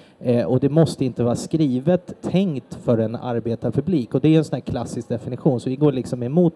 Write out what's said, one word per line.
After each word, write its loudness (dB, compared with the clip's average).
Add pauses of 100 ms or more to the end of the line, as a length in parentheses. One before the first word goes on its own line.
(180)
Eh, 0
och 2
det 2
måste 2
inte -2
vara 2
skrivet, 0
tänkt -2
för 0
en -2
arbetarpublik. -2
Och 2
det 4
är 6
en 4
sån -6
här -6
klassisk -6
definition, -2
så -4
vi -2
går 2
liksom -6
emot 2